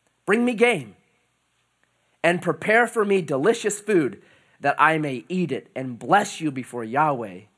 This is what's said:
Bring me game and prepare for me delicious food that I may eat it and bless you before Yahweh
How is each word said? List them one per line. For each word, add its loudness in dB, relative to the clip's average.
Bring 2
me 0
game 0
and 2
prepare 2
for -2
me 0
delicious 0
food 0
that 0
I 4
may -6
eat -2
it -8
and -8
bless 0
you -4
before -8
Yahweh -2